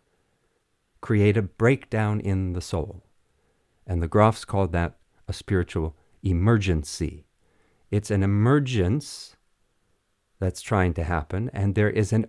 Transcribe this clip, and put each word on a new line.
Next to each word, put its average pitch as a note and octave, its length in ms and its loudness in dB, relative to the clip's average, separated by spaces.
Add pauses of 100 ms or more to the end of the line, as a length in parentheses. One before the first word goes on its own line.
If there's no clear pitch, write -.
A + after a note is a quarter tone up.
(1000)
create G#2 360 4
a A2 60 2
breakdown G#2+ 800 0
in F#2+ 320 0
the F2 80 -4
soul. E2+ 420 -6 (840)
And F2 140 -2
the E2 80 -2
Grofs G#2+ 380 2
called F#2+ 260 -2
that E2+ 260 -2 (280)
a G2+ 60 -6
spiritual F2 640 -2 (260)
emergency. F2+ 1040 0 (640)
It's G#2 200 -2
an G2 120 2
emergence A#2 1120 0 (1000)
that's F#2+ 240 -2
trying F#2 320 0
to E2+ 100 -4
happen, F2 480 -4
and G2 220 -2
there G#2+ 160 2
is G#2+ 220 0
an A2 160 2